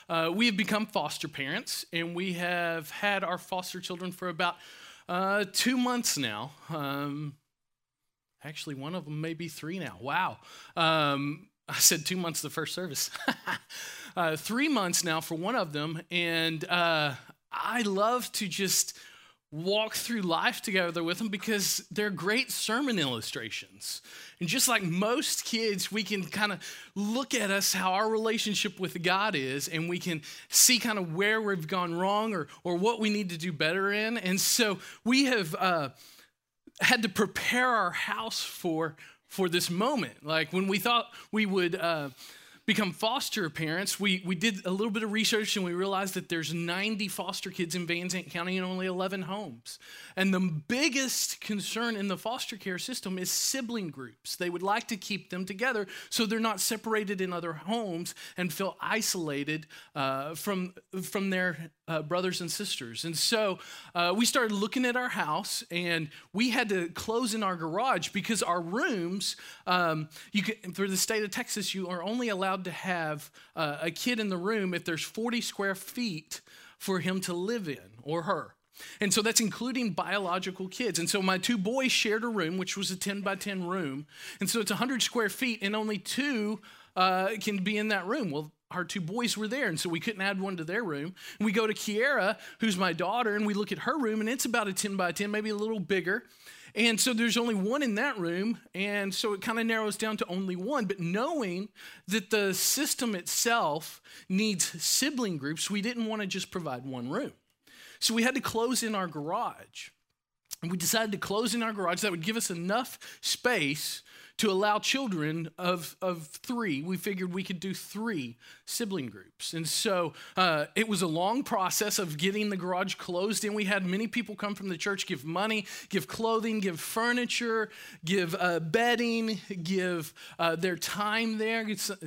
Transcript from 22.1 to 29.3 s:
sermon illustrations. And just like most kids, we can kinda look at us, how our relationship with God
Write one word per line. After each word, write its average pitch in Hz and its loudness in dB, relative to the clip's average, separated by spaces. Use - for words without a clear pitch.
sermon 233 0
illustrations. 113 -4
And 170 -2
just 240 4
like 220 4
most 208 2
kids, 214 0
we 214 0
can 196 -2
kinda 202 0
look 220 0
at 208 2
us, 196 2
how 185 2
our 220 2
relationship 220 0
with 175 -4
God 190 2